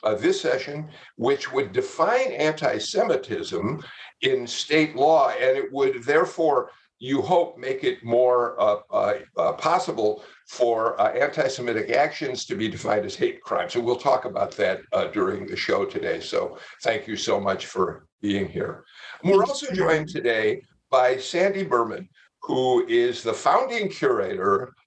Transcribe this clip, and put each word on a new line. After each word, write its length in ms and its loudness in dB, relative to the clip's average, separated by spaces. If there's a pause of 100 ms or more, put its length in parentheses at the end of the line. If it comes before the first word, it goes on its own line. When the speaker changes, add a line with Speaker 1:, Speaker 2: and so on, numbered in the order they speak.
Speaker 1:
uh, 140 0
this 240 0
session, 480 -4 (280)
which 360 0
would 180 0
define 600 0
anti-Semitism 1500 -2 (420)
in 240 0
state 500 0
law, 320 4
and 280 2
it 160 -4
would 300 0
therefore, 680 2 (280)
you 220 0
hope, 380 2
make 260 -4
it 180 -2
more, 580 2
uh, 180 4 (120)
uh, 240 2 (220)
uh, 160 2
possible 720 0 (240)
for, 500 0
uh, 120 4
anti-Semitic 800 -2
actions 560 0
to 100 -6
be 100 -2
defined 380 -2
as 100 -8
hate 280 -2
crime. 260 -4
So 100 -4
we'll 180 0
talk 280 2
about 280 -2
that, 280 0 (120)
uh, 160 0
during 380 -2
the 100 -8
show 280 0
today. 360 -4
So 380 -4 (240)
thank 240 -2
you 80 -6
so 240 -2
much 280 -2
for 400 -4 (160)
being 260 -2
here. 360 -6 (380)
We're 100 4
Speaker 2:
Thank 180 6
Speaker 1:
also 180 -6
Speaker 2:
you. 80 -4
Speaker 1:
joined 320 0
today 540 0 (280)
by 280 4
Sandy 440 0
Berman, 460 -2 (320)
who 480 2
is 340 2
the 100 0
founding 560 0
curator 840 0 (140)